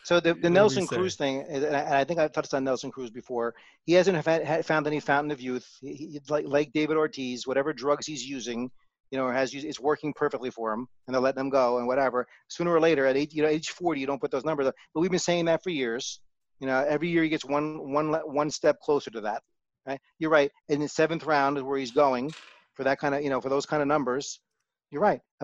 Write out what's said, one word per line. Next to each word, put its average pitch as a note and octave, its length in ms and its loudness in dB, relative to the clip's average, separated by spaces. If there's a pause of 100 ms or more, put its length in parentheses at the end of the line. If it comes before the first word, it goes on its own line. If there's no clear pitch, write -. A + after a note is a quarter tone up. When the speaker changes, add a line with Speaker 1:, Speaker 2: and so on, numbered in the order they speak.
Speaker 1:
So F3 140 2
the, E3+ 100 0
the - 60 -
Speaker 2:
Whatever E3 140 -2
you F3 60 4
Speaker 1:
Nelson F#3+ 320 6
Speaker 2:
say. B2+ 100 -4
Speaker 1:
Cruz - 200 -2
thing, C#3 320 -2
and, C#3+ 160 -4
and D3 120 0
I, C#3 40 0
and D3+ 140 -2
I C#3 100 4
think E3 160 -4
I D3+ 80 2
touched - 260 -6
on C3+ 100 0
Nelson C3 260 -2
Cruz B2+ 200 -10
before. A#2 440 -6 (300)
He D#3+ 80 0
hasn't F3 320 6
fa-, D#3+ 220 2
ha-, D3+ 160 0
found D#3 240 0
any D3+ 120 0
fountain D3 320 0
of C#3 120 -6
youth. B2+ 240 -6 (160)
He, C#3+ 120 -12
he, D3 340 -12
like, D3+ 180 -2
like C#3+ 260 0
David D3+ 240 0
Ortiz, C3 500 -2
whatever C#3 280 0
drugs C#3+ 320 0
he's C#3+ 180 -8
using, B2 460 -6 (400)
you C3+ 80 -6
know, C3 80 0
or B2 60 -2
has C3 200 0
used, C#3 140 -10
it's D3+ 140 -8
working D3 340 -2
perfectly C3 360 -4
for A2+ 220 -4
him, A#2+ 140 -6 (200)
and B2+ 80 -6
they're C3 60 2
letting C3 200 0
him C3+ 100 -4
go B2 280 2
and A#2+ 80 -4
whatever. B2+ 400 0 (220)
Sooner E3+ 240 -2
or E3 80 6
later, D#3 240 6
at C3 120 4
age, D3 180 -2
you D3+ 80 0
know, D3+ 60 4
age D#3 220 -2
forty, E3 300 -2
you C3+ 60 -4
don't C3+ 140 -2
put D3 100 -4
those B2+ 140 -4
numbers D3 240 0
up. B2+ 60 -2 (200)
But D#3 60 0
we've F3+ 100 2
been F3 80 2
saying F3 280 0
that E3 160 2
for F#3 80 -6
years. B2+ 500 -4 (400)
You C3+ 60 -6
know, C3 220 0
every D3+ 200 0
year E3 140 4
he D#3+ 60 2
gets D3+ 160 -2
one, D3 480 -4
one D3+ 180 0
le-, D#3 160 -2
one D3 240 -2
step D3 300 2
closer C#3+ 300 0
to A2 120 -10
that. G#2+ 200 -4 (440)
Right? E3 140 -8 (180)
You're D#3+ 120 0
right. C#3+ 200 6 (200)
In D3 100 0
the D3 80 -2
seventh D#3+ 360 0
round C#3+ 340 2
is C3+ 40 -4
where C#3 160 -4
he's C3 140 -6
going C3+ 400 2 (420)
for C3+ 100 -6
that C3+ 140 0
kind C#3+ 160 -2
of, D3 80 -2
you D3 60 -2
know, C3 120 0
for C3 100 -4
those C#3 160 0
kind D3+ 160 0
of C#3 60 0
numbers. C#3 520 -2 (520)
You're C#3+ 100 -2
right. F3+ 180 4 (240)